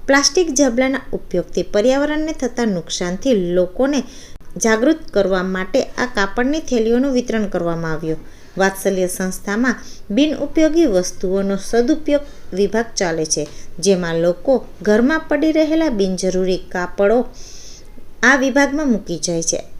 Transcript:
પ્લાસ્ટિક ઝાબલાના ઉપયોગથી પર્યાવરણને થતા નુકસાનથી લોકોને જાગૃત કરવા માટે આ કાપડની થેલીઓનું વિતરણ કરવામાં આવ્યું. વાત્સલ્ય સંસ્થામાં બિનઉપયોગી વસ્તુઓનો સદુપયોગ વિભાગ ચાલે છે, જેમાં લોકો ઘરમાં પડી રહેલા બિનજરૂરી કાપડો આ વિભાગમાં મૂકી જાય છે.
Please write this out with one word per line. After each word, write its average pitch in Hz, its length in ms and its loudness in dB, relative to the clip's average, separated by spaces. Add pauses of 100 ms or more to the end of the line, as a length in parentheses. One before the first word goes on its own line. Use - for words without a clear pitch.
પ્લાસ્ટિક 285 460 4 (100)
ઝાબલાના 262 540 2
ઉપયોગથી 180 520 -4
પર્યાવરણને 294 680 0
થતા 240 320 -2
નુકસાનથી 185 720 -2 (200)
લોકોને 254 440 2 (640)
જાગૃત 226 380 2 (100)
કરવા 190 320 2
માટે 190 380 0 (160)
આ 247 100 0
કાપડની 247 540 0
થેલીઓનું 247 560 0
વિતરણ 226 320 -2
કરવામાં 165 460 -2
આવ્યું. 160 300 -4 (320)
વાત્સલ્ય 190 500 0
સંસ્થામાં 202 720 -2 (360)
બિનઉપયોગી 302 800 2
વસ્તુઓનો 196 600 0
સદુપયોગ 285 680 2 (300)
વિભાગ 202 420 0
ચાલે 165 300 0
છે, 156 220 -4 (320)
જેમાં 170 420 2
લોકો 175 320 2 (280)
ઘરમાં 240 480 4
પડી 302 300 2
રહેલા 311 420 2
બિનજરૂરી 185 680 0
કાપડો 202 500 2 (1040)
આ 262 140 6
વિભાગમાં 277 560 2
મૂકી 170 320 -4
જાય 165 260 -2
છે. - 140 -4 (140)